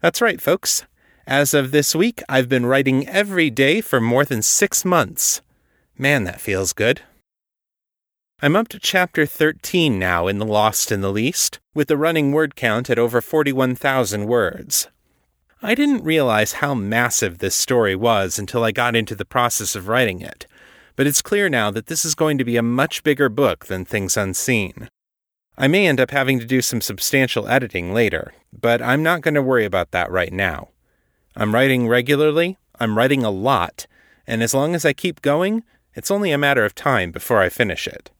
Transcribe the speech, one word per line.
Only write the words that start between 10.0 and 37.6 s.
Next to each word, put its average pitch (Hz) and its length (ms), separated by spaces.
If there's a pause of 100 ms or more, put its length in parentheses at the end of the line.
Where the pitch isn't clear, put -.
now 90 260
in 101 120
The 107 80
Lost 107 440
and 98 140
the 98 80
Least, - 480 (140)
with 147 120
the 151 100
running 156 360
word 151 240
count 117 340
at 117 80
over 117 220
forty-one 131 560
thousand 107 500
words. 107 640 (760)
I 220 120
didn't 285 300
realize 127 500
how 143 200
massive 110 640
this 98 160
story 110 420
was 101 420
until 117 260
I 110 60
got 120 240
into 113 200
the 98 100
process 120 500
of 95 140
writing 110 320
it, - 260 (480)
but 135 120
it's 143 160
clear 202 260
now 113 220
that 110 160
this - 180
is 156 100
going 156 220
to 131 80
be 117 140
a 117 40
much 123 400
bigger 139 280
book 107 340
than 92 220
Things 101 280
Unseen. 98 760 (680)
I 135 100
may 185 200
end 131 140
up 127 100
having 135 280
to 117 60
do 127 160
some 117 220
substantial 113 640
editing 98 460
later, 104 400 (180)
but 117 300
I'm 131 200
not 165 200
gonna 147 180
worry 127 240
about 92 280
that 90 180
right 87 240
now. 92 340 (680)
I'm 107 200
writing 127 340
regularly, 147 720 (200)
I'm 110 200
writing 135 260
a 107 60
lot, 98 560 (400)
and 113 160
as 113 100
long 147 220
as 165 100
I 147 80
keep 165 300
going, 185 400 (320)
it's - 160
only 202 200
a 147 60
matter 139 300
of - 80
time 101 360
before 107 300
I 92 80
finish 98 400